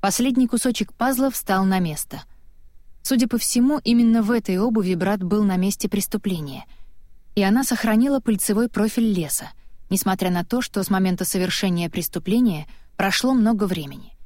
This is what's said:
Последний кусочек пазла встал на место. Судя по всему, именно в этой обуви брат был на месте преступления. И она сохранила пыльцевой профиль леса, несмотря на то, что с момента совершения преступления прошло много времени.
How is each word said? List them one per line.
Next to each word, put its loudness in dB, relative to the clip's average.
Последний 2
кусочек -2
пазла 0
встал 0
на 2
место. -6
Судя 2
по -2
всему, 2
именно 4
в 0
этой 0
обуви 0
брат 0
был 0
на 2
месте -2
преступления. -4
И 2
она 4
сохранила 2
пыльцевой 0
профиль 0
леса, -4
несмотря 0
на -2
то, -2
что -4
с -4
момента 2
совершения -2
преступления 0
прошло 0
много 2
времени. -8